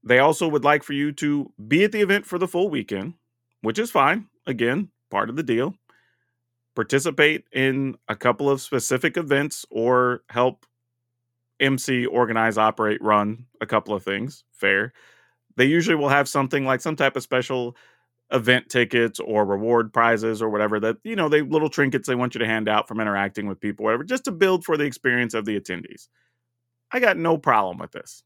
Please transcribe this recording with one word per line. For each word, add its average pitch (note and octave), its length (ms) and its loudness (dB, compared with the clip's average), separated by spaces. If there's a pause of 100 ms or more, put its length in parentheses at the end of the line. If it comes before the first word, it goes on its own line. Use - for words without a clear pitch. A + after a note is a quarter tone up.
They B2 160 4
also D#3 300 4
would D3 160 0
like D3 180 4
for - 100 -12
you C#3+ 200 -4
to D3 380 -4 (140)
be D#3+ 200 4
at G#3+ 80 -2
the G#3+ 80 0
event G3+ 240 2
for F3 120 -8
the F3+ 100 -2
full F3+ 220 -2
weekend, G#2+ 440 -6 (480)
which A2+ 180 -2
is A#3 100 -2
fine. D#3+ 380 2 (200)
Again, B2+ 420 -2 (220)
part G#2 180 -2
of B2 60 -10
the D#3+ 80 -6
deal. B2+ 320 -2 (1000)
Participate C#3+ 760 0
in C3+ 460 -2 (100)
a A2 80 -4
couple B2+ 340 0
of C3+ 120 0
specific C3+ 540 -2
events D3 540 -2
or B2 600 0
help B2 360 -2 (920)
M C3+ 180 2
C, B2+ 280 -2
organize, A2+ 520 0
operate, A2 440 0
run G#2+ 440 0 (160)
a A2 40 -4
couple G#2 280 -2
of F#2+ 100 -6
things. G#2 400 -8 (100)
Fair. G2 400 0 (640)
They B2+ 100 4
usually E3 320 2
will C#3+ 120 0
have C#3 200 4
something C#3 360 -2
like C3 160 0
some D#3 140 -4
type E3+ 200 0
of B2+ 60 -4
special B2+ 540 -4 (560)
event B2+ 380 2
tickets A#2 500 2
or G#2+ 260 0
reward A2 460 0
prizes A2+ 500 2
or A2 80 -2
whatever G#2 300 0
that, A2 240 -2
you A3+ 120 -8
know, E3 140 0
they, D3+ 120 4
little D3+ 280 0
trinkets C3+ 380 -2
they B2+ 80 0
want B2 180 -2
you A2+ 60 -8
to A2+ 80 0
hand A2 220 -2
out G#2+ 180 0
from A2 120 -8
interacting G2+ 480 -2
with F#2+ 120 -8
people, G#2 240 -6
whatever, A2+ 200 0
just B3 220 -6
to C4 60 -6
build F#3 320 2
for D#3+ 140 -2
the D3 60 0
experience B2 500 -2
of A2 120 -4
the G#2 140 -4
attendees. - 480 -12 (840)
I B3+ 80 -2
got G#3 180 4
no E3 200 2
problem G#2+ 400 2
with E2+ 140 -14
this. - 340 -18